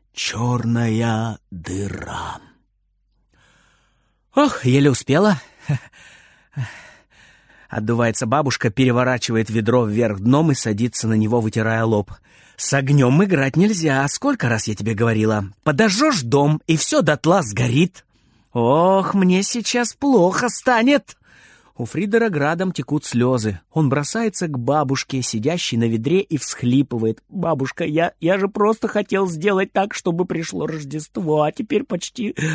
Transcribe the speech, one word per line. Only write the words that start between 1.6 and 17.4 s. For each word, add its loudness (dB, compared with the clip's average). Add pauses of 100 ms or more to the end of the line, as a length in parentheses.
«Ох, 2
еле 4
успела!» 2 (2250)
Отдувается -2
бабушка, 0
переворачивает 0
ведро 2
вверх 0
дном 4
и 2
садится -2
на 2
него, 2
вытирая 0
лоб. 0 (440)
«С -4
огнем 4
играть 0
нельзя, 2
сколько -2
раз 0
я -4
тебе -4
говорила. 0 (120)
Подожжешь 2
дом, 2
и 2
все 0
дотла 2